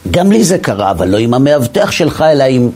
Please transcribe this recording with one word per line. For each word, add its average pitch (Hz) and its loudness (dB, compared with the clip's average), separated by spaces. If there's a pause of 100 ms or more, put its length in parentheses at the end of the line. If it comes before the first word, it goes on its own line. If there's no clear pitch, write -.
(100)
גם 185 2
לי 220 2
זה 175 0
קרה, 98 -2
אבל 92 -2
לא 98 0
עם 117 0
המאבטח 143 0
שלך, 156 -2
אלא 139 2
עם 127 0